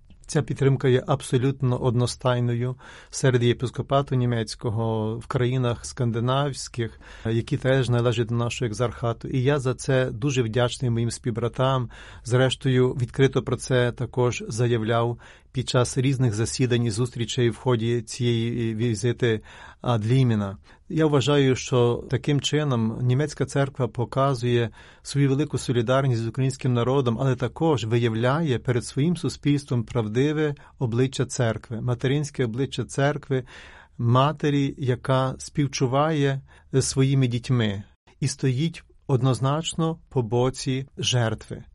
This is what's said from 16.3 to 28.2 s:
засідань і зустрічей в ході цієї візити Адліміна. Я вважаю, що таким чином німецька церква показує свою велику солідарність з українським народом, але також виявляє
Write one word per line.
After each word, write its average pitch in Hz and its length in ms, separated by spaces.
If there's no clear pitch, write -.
засідань 117 520
і 117 60
зустрічей 120 580
в 110 60
ході 120 460
цієї 117 720
візити 117 680
Адліміна. 113 760
Я 160 160
вважаю, 143 500
що 120 540
таким 139 320
чином 120 600
німецька 131 440
церква 139 420
показує 120 840
свою 139 280
велику 139 280
солідарність 123 640
з 113 60
українським 127 460
народом, 120 480
але 131 140
також 127 500
виявляє 120 760